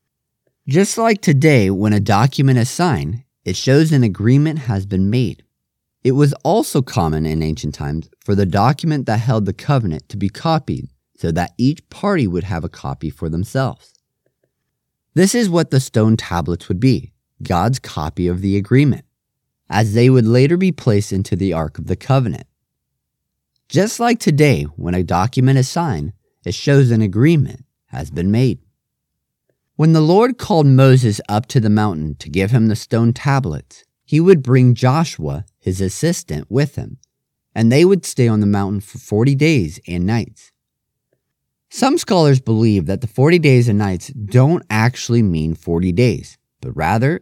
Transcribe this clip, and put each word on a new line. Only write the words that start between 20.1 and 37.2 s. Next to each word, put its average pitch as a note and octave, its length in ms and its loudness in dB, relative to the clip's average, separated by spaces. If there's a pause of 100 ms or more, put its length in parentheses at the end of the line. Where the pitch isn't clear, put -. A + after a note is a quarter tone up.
later C3 320 2
be F#3 140 0
placed G#2 420 -2
into G2 220 -4
the F#2 180 -2
Ark D#2+ 240 -6
of D#2 80 -12
the F2+ 100 -4
Covenant. C3 520 -4 (1200)
Just - 300 0
like A#3+ 200 0
today, C#3 440 2
when E2+ 320 -6
a F2+ 80 0
document B2+ 560 0
is B2+ 100 -2
signed, A2 440 -4 (300)
it F2 120 -6
shows C#3 340 2
an A2+ 140 2
agreement B2+ 600 0 (260)
has - 200 -10
been F2 220 -2
made. A2+ 280 0 (1160)
When D#3 140 4
the D#3+ 80 4
Lord G3+ 380 2
called D#3 300 0
Moses B2+ 600 6
up G#2 200 -2
to - 120 -2
the A2 100 0
mountain F2 460 0
to - 140 -18
give F#2+ 220 -2
him A2+ 160 2
the G#2 100 0
stone A#2 340 0
tablets, C3 720 -4 (220)
he D3+ 160 0
would F3 200 4
bring B2+ 320 4
Joshua, A#2+ 720 -2 (160)
his F#2 220 -4
assistant, F#2+ 680 -6
with C#3 260 -2
him, A2+ 220 -12 (560)